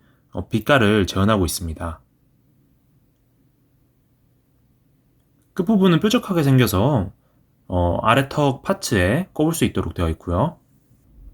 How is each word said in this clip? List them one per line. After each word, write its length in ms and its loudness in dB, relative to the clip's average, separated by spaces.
어, 160 -10
빛깔을 580 2
재현하고 400 0
있습니다. 540 -10
끝부분은 460 2
뾰족하게 420 0
생겨서, 680 2
어, 360 -2
아래턱 600 0
파츠에 720 -2
꼽을 220 -2
수 100 -2
있도록 300 -4
되어 160 -2
있고요. 480 -4